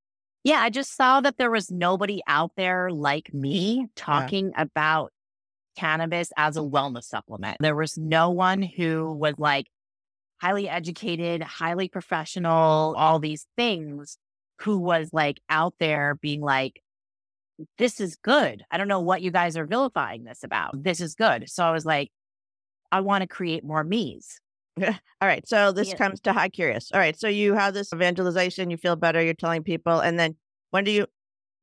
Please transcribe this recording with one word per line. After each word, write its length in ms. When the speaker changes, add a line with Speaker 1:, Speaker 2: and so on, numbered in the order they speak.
Speaker 1:
Yeah. 180
I 100
just 240
saw 260
that 160
there 140
was 200
nobody 560
out 300
there 340
like 420
me 440
Speaker 2:
Yeah. 80
Speaker 1:
talking 600
about 560
cannabis 600
as 200
a 40
wellness 440
supplement. 540
There 160
was 220
no 340
one 320
who 500
was, 240
like, 300
highly 260
educated, 760
highly 440
professional, 1120
all 220
these 260
things, 640
who 200
was, 320
like, 380
out 300
there 420
being 200
like, 400
"This 220
is 160
good. 560
I 60
don't 100
know 140
what 200
you 100
guys 260
are 80
vilifying 580
this 200
about. 400
This 180
is 140
good." 340
So 160
I 60
was 140
like, 260
"I 100
wanna 260
create 380
more 180
me's." 560
Speaker 2:
<laughs> 40
All 120
right. 260
So 240
this 180
Speaker 1:
Yeah. 60
Speaker 2:
comes 260
to 120
High 160
Curious. 420
All 80
right. 180
So 100
you 260
have 200
this 200
evangelization, 760
you 80
feel 180
better, 260
you're 120
telling 300
people. 360
And 200
then 160
when 120
do 80
you, 160